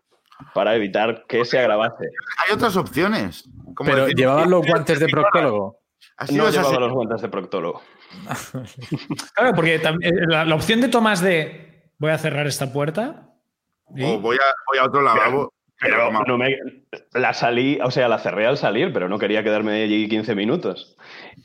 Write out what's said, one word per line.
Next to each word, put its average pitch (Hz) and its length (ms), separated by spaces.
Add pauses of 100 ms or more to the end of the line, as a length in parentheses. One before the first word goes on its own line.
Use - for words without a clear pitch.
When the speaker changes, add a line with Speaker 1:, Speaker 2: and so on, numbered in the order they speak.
(520)
Speaker 1:
para 101 220
evitar 107 520
que 117 200
se 139 120
agravase. 110 460 (420)
Speaker 2:
Hay 196 80
otras 208 220
opciones. 156 720 (260)
Como 143 140
Speaker 3:
Pero 135 140
Speaker 2:
decir, 135 160
Speaker 3:
¿llevaban 143 320
los 180 120
Speaker 2:
"Sí, 156 80
Speaker 3:
guantes 156 300
de 160 60
Speaker 2:
sí, 156 60
Speaker 3:
proctólogo? 147 680 (400)
Speaker 2:
así 139 180
Speaker 1:
No 214 80
Speaker 2:
vas 214 80
a - 60
Speaker 1:
llevaba 139 160
Speaker 2:
ser". 127 80
Speaker 1:
los 120 100
guantes 113 300
de 113 80
proctólogo. 92 520 (1500)
Speaker 4:
Claro, 240 200
porque 160 260
tam-, 160 220
eh, 170 100 (160)
la, 160 160
la 160 100
opción 220 280
de 269 60
Tomás 214 340
de 170 460 (300)
"Voy 151 100
a 156 80
cerrar 147 300
esta 131 240
puerta 160 560 (680)
y" 131 80
Speaker 2:
O 110 160
"Voy 117 180
a, 135 160 (140)
voy 135 120
a 131 60
otro 135 180
lavabo". 131 500 (260)
Speaker 1:
Pero, - 0
pero 110 180
Speaker 2:
Pero 117 100
como 110 180
Speaker 1:
no 127 140
me, 131 200 (560)
la 120 180
salí, 127 500
o 127 80
sea, 127 180
la 107 100
cerré 101 280
al 139 120
salir, 135 340
pero 90 160
no 101 100
quería 107 260
quedarme 107 400
allí 107 240
quince 107 260
minutos. 107 640 (480)